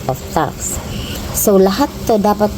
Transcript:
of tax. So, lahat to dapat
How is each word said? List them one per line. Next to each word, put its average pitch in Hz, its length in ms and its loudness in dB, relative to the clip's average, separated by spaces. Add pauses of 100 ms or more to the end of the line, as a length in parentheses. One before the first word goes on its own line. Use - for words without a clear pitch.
(120)
of 131 80 -4 (160)
tax. - 400 -2 (560)
So, - 240 2
lahat 196 320 4 (240)
to 220 80 4
dapat 208 380 2